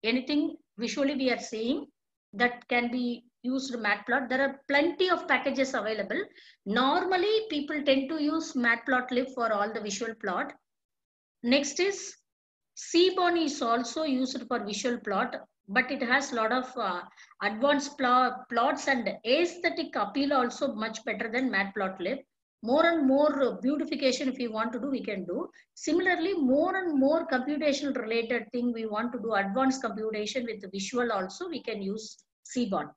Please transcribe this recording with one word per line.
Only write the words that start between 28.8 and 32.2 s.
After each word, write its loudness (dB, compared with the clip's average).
want -2
to -6
do, -4
advanced 2
computation -4
with -8
visual -2
also, -4
we -6
can -6
use -8